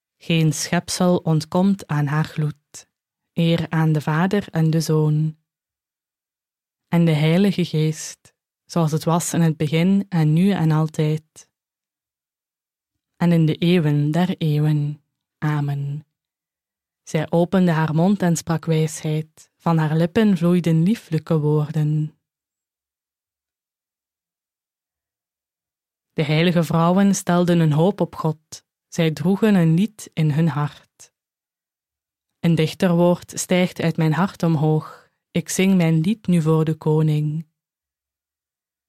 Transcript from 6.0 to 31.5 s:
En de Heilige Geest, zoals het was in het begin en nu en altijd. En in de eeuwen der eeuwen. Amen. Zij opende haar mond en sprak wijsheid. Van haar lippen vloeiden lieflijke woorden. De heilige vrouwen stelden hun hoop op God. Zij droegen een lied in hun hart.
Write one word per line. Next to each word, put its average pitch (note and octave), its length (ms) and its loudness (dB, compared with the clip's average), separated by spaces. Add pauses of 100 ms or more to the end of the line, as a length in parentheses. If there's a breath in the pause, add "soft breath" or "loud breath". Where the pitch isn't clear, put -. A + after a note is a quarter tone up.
En E3+ 160 2
de D#3+ 100 4
Heilige E3+ 500 2
Geest, - 680 -6 (300)
zoals D#3+ 280 -2
het D#3 120 -2
was E3+ 280 -2
in - 80 0
het D#3+ 160 2
begin F3 520 0
en D#3 240 2
nu F3+ 180 2
en D#3+ 200 0
altijd. D#3 760 -4 (1700)
En F3 160 2
in E3 140 4
de - 80 0
eeuwen D3+ 560 2
der F3+ 260 0
eeuwen. D3+ 640 0 (360)
Amen. C#3+ 680 -4 (960)
Zij - 280 -6
opende F3 400 2
haar D#3+ 240 0
mond F#3+ 280 0
en E3+ 140 0
sprak E3 280 -4
wijsheid. D#3 920 -4
Van E3 220 0
haar D#3 180 0
lippen F#3+ 400 2
vloeiden E3 460 0
lieflijke E3+ 560 -2
woorden. D3+ 800 -2 (4000)
De D#3+ 100 -2
heilige D#3+ 420 0
vrouwen F3+ 500 2
stelden F3 440 0
hun D#3+ 140 2
hoop F3 280 0
op E3 140 -6
God. - 500 -8 (240)
Zij E3 220 -2
droegen F#3+ 440 0
een E3 200 4
lied - 400 -4
in D#3 160 0
hun D#3+ 180 0
hart. - 640 -8 (1300)